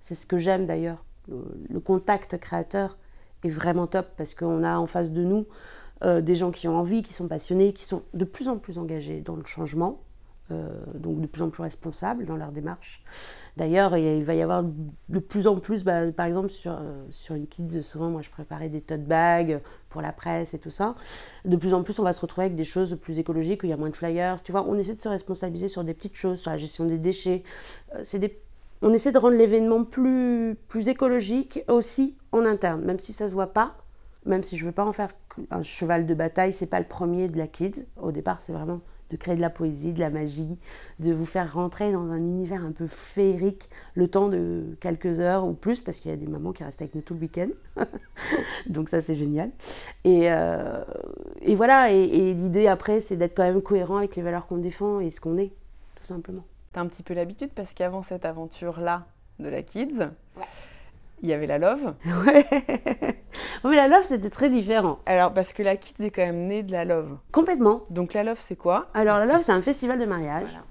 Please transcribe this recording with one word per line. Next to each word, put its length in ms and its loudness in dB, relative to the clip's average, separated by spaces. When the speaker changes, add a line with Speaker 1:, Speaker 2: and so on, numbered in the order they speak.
Speaker 1:
C'est 140 -10
ce 120 -14
que 120 0
j'aime 280 2
d'ailleurs. 380 -4
Le, 140 -12
le 100 -4
contact 580 0
créateur 600 -4
est 40 0
vraiment 380 0
top 200 -2
parce 180 -8
qu'on 280 0
a 160 2
en 80 0
face 240 -2
de 140 0
nous, 220 2
euh, 160 4
des 140 4
gens 160 0
qui 180 -6
ont 80 2
envie, 260 0
qui 120 -12
sont 140 -8
passionnés, 440 2
qui 120 -12
sont 180 -6
de 100 0
plus 240 -8
en 100 -2
plus 200 -12
engagés 420 -8
dans 160 -10
le 80 -10
changement, 560 -4
euh, 180 -8
donc 260 -4
de 60 -4
plus 160 -8
en 80 -2
plus 120 -12
responsables 640 -8
dans 100 -6
leur 160 -8
démarche. 500 -12
D'ailleurs, 420 4
il 60 4
y 40 4
a, 60 2
il 100 0
va 100 0
y 80 2
avoir 220 0
de 100 -2
plus 280 -2
en 100 6
plus, 280 -4
bah, 260 2
par 160 -2
exemple 220 -2
sur, 240 -10
euh, 380 -10
sur 260 -12
une 100 -6
Kids, 360 -8
souvent 260 -6
moi 140 -4
je 80 -16
préparais 400 -10
des 100 -8
tote 240 -8
bags 560 4
pour 120 -12
la 100 -6
presse 420 -6
et 40 -8
tout 120 -12
ça. 240 -4
De 120 4
plus 180 2
en 80 2
plus, 160 -4
on 40 0
va 100 2
se 80 -4
retrouver 260 -2
avec 100 -2
des 80 -2
choses 360 -2
plus 180 -6
écologiques, 440 -2
où 40 -4
il 40 0
y 20 0
a 40 -2
moins 140 -4
de 60 -8
flyers, 460 -2
tu 100 -16
vois. 140 0
On 120 0
essaie 160 -2
de 60 -16
se 80 -6
responsabiliser 600 -4
sur 160 -6
des 100 -6
petites 220 -14
choses, 240 -4
sur 100 -8
la 80 -4
gestion 280 -4
des 120 0
déchets. 440 -2
Euh, 100 -10
c'est 140 -6
des... 200 -2
on 140 6
essaie 180 4
de 60 8
rendre 180 8
l'événement 480 6
plus, 720 0
plus 200 -2
écologique 800 0
aussi 480 2
en 140 4
interne, 360 0
même 160 -2
si 140 -12
ça 160 -4
se 60 -6
voit 180 -2
pas, 220 2
même 200 0
si 120 -8
je 80 -6
veux 80 -4
pas 140 0
en 60 -2
faire 180 -4
un 120 -6
cheval 440 0
de 80 2
bataille, 400 0
c'est 120 -6
pas 140 0
le 60 -4
premier 420 -2
de 80 -4
la 100 -2
Kids. 380 -6
Au 120 -4
départ, 280 -4
c'est 120 -12
vraiment 280 -6
de 80 -8
créer 180 -2
de 60 0
la 80 0
poésie, 420 -4
de 80 -4
la 80 0
magie, 480 -4
de 140 0
vous 140 0
faire 260 -4
rentrer 400 -2
dans 180 -2
un 60 -4
univers 480 -2
un 80 -8
peu 140 -6
féerique 840 0
le 140 4
temps 200 4
de 520 -2
quelques 400 -2
heures 240 2
ou 80 -2
plus, 280 -2
parce 180 -10
qu'il 120 -10
y 40 -4
a 20 -6
des 100 -8
mamans 260 -6
qui 120 -12
restent 160 -14
avec 140 -10
nous 80 -6
tout 100 -10
le 80 -8
week-end. 280 -4
<laughs> 80 0
Donc 220 -4
ça, 120 2
c'est 140 -2
génial. 360 -2
Et, 280 8
euh, 500 0
et 120 6
voilà, 380 8
et, 100 8
et 320 6
l'idée 320 4
après, 340 4
c'est 160 -4
d'être 200 0
quand 80 4
même 180 4
cohérent 360 0
avec 180 -4
les 60 -4
valeurs 240 -4
qu'on 120 -4
défend 420 -2
et 100 -2
ce 100 -16
qu'on 180 -2
est, 140 -2
tout 100 -20
simplement. 380 -12
Speaker 2:
T'as 80 -6
un 60 -2
petit 160 -10
peu 120 -8
l'habitude, 400 -4
parce 200 -10
qu'avant 280 -4
cette 220 -10
aventure-là 840 -6
de 100 -10
la 140 -6
Kids, 360 -6
Speaker 1:
Ouais. 80 -10
Speaker 2:
il 60 -4
y 60 2
avait 120 -4
la 120 0
Love. 340 2
Speaker 1:
Ouais. 240 10
<laughs> 1120 -4
Mais 120 6
la 120 8
Love, 180 10
c'était 240 -2
très 200 2
différent. 560 2
Speaker 2:
Alors, 280 6
parce 180 0
que 100 -4
la 140 4
Kids 280 -10
est 60 -2
quand 120 0
même 240 0
née 160 -2
de 100 -8
la 120 -2
Love. 320 -2
Speaker 1:
Complètement. 600 4
Speaker 2:
Donc 240 -4
la 100 0
Love, 160 -4
c'est 160 -10
quoi ? 380 0
Speaker 1:
Alors 240 4
la 80 4
Love, 160 6
c'est 100 4
un 80 6
festival 380 0
de 80 0
mariage. 380 -4
Speaker 2:
Voilà. 260 -14